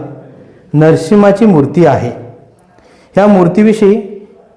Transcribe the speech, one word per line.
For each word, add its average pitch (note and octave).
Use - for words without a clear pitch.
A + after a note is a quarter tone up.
नरसिंहाची G3+
मूर्ती E3
आहे. B2
ह्या F#3+
मूर्तीविषयी G3+